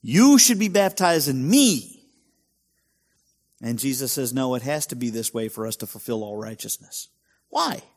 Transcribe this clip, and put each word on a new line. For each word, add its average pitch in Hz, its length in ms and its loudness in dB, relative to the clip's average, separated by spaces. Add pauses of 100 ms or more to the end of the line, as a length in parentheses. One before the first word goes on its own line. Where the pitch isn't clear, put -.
You 240 340 6
should 220 220 4
be 214 100 0
baptizing 170 800 0
me." 220 440 4 (1700)
And 117 180 -6
Jesus 131 320 -4
says, 123 220 -4
"No, 131 220 -2
it 120 60 -6
has 147 260 -4
to 127 80 -12
be 123 140 -4
this 113 240 -6
way 113 140 -6
for 110 180 -10
us 113 120 -8
to 107 100 -12
fulfill 110 360 -8
all 104 120 -12
righteousness." - 720 -12 (420)
Why? 269 320 -4 (160)